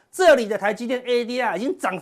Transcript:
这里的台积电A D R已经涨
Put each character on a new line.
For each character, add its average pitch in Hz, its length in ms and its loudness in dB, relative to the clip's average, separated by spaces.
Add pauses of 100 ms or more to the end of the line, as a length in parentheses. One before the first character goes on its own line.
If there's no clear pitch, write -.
(140)
这 349 200 8
里 240 120 0
的 202 120 -4
台 202 160 -2
积 226 120 -8
电 247 200 -4
A 240 180 0
D 247 160 -6
R 214 160 -2
已 185 40 -4
经 285 180 -4
涨 185 240 -4